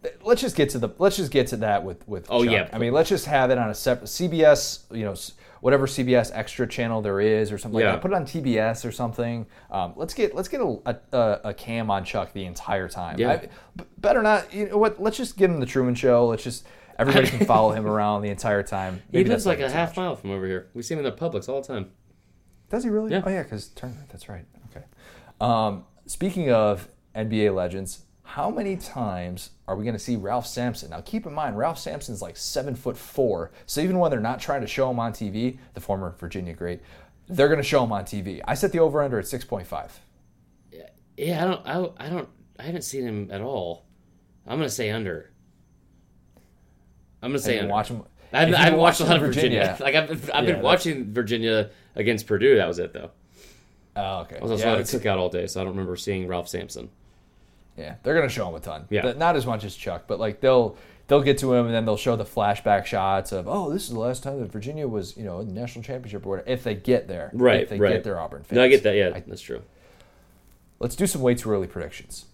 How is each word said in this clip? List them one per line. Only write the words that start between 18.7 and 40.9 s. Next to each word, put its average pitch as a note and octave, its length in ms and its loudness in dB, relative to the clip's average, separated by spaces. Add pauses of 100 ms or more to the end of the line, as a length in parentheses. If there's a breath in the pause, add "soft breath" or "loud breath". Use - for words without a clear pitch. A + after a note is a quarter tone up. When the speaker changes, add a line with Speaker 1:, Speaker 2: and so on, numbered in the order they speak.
Speaker 2:
He - 80 4
Speaker 1:
Maybe F#3+ 100 6
Speaker 2:
lives, A3+ 140 2
Speaker 1:
that's - 20 -4
Speaker 2:
like, D#3 140 2
Speaker 1:
not C3+ 80 0
Speaker 2:
a - 20 -2
Speaker 1:
too C#3 60 -4
Speaker 2:
half E3+ 140 0
Speaker 1:
much. - 80 -8
Speaker 2:
mile F3+ 180 -4
from G2 160 -10
over F#2+ 160 -4
here. F#2 260 -6
We A#2+ 80 -10
see D#3+ 140 -6
him D3+ 40 -6
in C#3 60 -4
the A#2 60 -2
Publix D#3+ 360 -6
all C3+ 140 -4
the - 60 -14
time. G#2 240 -8 (800)
Speaker 1:
Does B3 120 -2
he A#3+ 60 -2
really? G#3+ 220 -2
Speaker 2:
Yeah. F#3 120 0
Speaker 1:
Oh, F#3+ 60 -2
yeah, F#3 140 -2
'cause G#2 240 -10
tournament. B2+ 420 -16
That's - 180 -20
right. F#2+ 180 -16 (260)
Okay. - 140 -18 (540 loud breath)
Um, A2 460 2 (220)
speaking F3+ 440 -2
of G#2 380 4 (260)
N A2 140 -4
B G#2+ 160 2
A G2 80 4
legends, F#2 480 -4 (220)
how D3+ 260 -6
many G3+ 280 -4
times F2+ 720 -8 (180)
are F#2+ 80 -4
we G#2 80 -6
gonna A2+ 160 -4
see B2 160 -2
Ralph A2 320 -4
Sampson? A#2+ 440 -6
Now, E2 100 -12
keep - 240 -8
in D3+ 80 -10
mind, C3+ 240 -4
Ralph D3 200 -2
Sampson's, C3 440 -10
like, E2+ 160 -12
seven-foot-four, B2 1120 -4 (140 loud breath)
so C#3+ 160 -4
even F#3 180 2
when E3 100 4
they're A#2+ 120 0
not A#2 180 -2
trying C#3 220 -4
to G#2+ 60 -6
show C3 220 0
him A#2+ 100 -2
on A#2 120 -2
T G#2 180 -6
V, B2 300 -4 (140 loud breath)
the G#2 80 -12
former F#2+ 360 -4
Virginia F2 360 -8
great, F2 280 -8 (460 loud breath)
they're D3 220 4
gonna D3+ 140 2
show C#3 200 2
him A#2 80 -2
on G2 140 -4
T G2+ 160 -8
V. F2+ 240 -8
I A#2 80 -2
set D#3+ 180 0
the E3+ 80 0
over-under C#3+ 400 2
at F#2+ 80 -6
six B2 160 -8
point F#2+ 240 -8
five. - 320 -12 (720)
Speaker 2:
Yeah, E2 120 -20 (340)